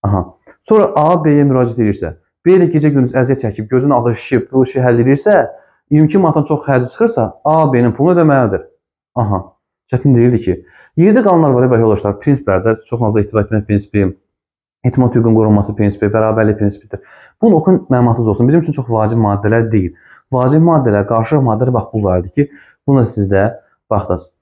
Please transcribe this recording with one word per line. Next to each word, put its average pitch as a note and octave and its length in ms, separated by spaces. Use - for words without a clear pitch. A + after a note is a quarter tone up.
Aha. G2 160
Sonra G#3+ 320
A, D3+ 160
B-yə D3 200
müraciət A#2+ 380
edirsə, G2 320
B F#3 120
də F3 160
gecə D3+ 220
gündüz B2+ 180
əziyyət C3 320
çəkib, G#2+ 240
gözünün C3 300
ağı A#2 160
şişib, - 380
bu C3 120
işi C3 160
həll A#2+ 220
edirsə, C#3 320
iyirmi D3+ 160
iki D#3 100
manatdan D#3+ 320
çox D3 160
xərci B2 300
çıxırsa, A3 320
A, D#3 140
B-nin A#2+ 200
pulunu E3 220
ödəməlidir. C3+ 500
Aha. G2+ 240
Çətin C3 240
deyildi A#2 260
ki. F#2+ 140
Yerdə G#3 280
qalanlar E3 280
var, B2+ 160
bəli, A2+ 160
yoldaşlar, G#2 380
prinsiplərdə A2+ 640
çox A#2 140
nazlı G#2+ 240
etibar G#2 200
etmək G#2+ 220
prinsipi, G2+ 400
etimad B2+ 320
hüququnun A2+ 200
qorunması G#2 400
prinsipi, G#2 380
bərabərlik A2 460
prinsipidir. G2+ 420
Bunu G3+ 180
oxuyun, F#3 200
məlumatınız A#2+ 380
olsun. A2 200
Bizim E3 140
üçün D#3 160
çox A#2+ 120
vacib A2 300
maddələr G#2+ 520
deyil. F#2 240
Vacib C3 320
maddələr, A#2+ 460
qarşılıq A#2 380
maddələr A#2+ 260
bax A2 200
bunlardır F#2 420
ki, C#3+ 100
buna C3+ 180
siz G2 260
də G2 160
baxdasınız. F#2 420